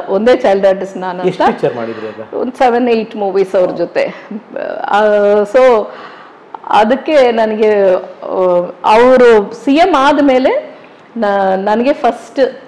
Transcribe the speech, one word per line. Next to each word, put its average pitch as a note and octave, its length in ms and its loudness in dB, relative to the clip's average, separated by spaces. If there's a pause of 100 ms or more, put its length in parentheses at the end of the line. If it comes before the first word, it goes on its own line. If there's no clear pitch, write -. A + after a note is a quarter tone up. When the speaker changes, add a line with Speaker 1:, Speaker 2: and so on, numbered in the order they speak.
Speaker 1:
ಒಂದೇ A3 280 2
child G3 300 0
artist F#3+ 300 -2
ನಾನು F#3 260 -8
Speaker 2:
ಎಷ್ಟು F3+ 220 -2
Speaker 1:
ಅಂತ. G#3 120 0
Speaker 2:
ಪಿಕ್ಚರ್ B2 200 -4
ಮಾಡಿದ್ರಿ A2+ 320 -10
ಆಗ? G#2+ 260 -14
Speaker 1:
ಒಂದು B3 240 -6
seven, B3 300 2
eight A3 280 -2
movies G3 380 -2
ಅವ್ರ F3+ 160 2
ಜೊತೆ. E3+ 440 -4 (720)
ಆ, G#3 160 2 (380)
so A3 440 2 (840)
ಅದಕ್ಕೆ B3 640 2
ನನಗೆ, G#3+ 600 2
ಆ, F3+ 720 -2 (200)
ಅವರು A#3 680 4 (120)
ಸಿ C#4 100 2
ಎಂ E4+ 240 2
ಆದಮೇಲೆ C#4+ 720 2 (460)
ನ-, G3 400 0
ನನಗೆ G#3+ 360 0
first - 760 -4